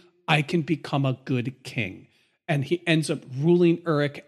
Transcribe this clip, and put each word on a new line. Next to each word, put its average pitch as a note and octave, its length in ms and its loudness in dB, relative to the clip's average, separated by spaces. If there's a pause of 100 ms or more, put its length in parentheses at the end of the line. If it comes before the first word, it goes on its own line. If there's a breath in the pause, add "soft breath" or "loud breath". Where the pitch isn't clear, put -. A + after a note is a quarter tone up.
(280 loud breath)
I D#3 140 4
can E3 200 -2
become C#3+ 440 -2
a C3 200 -2
good B2 380 -4
king." F#2+ 440 -8 (400)
And C#3+ 180 0
he F3 200 -2
ends D#3+ 240 2
up C#3+ 140 -4 (120)
ruling E3+ 500 4
Uruk D3 420 -2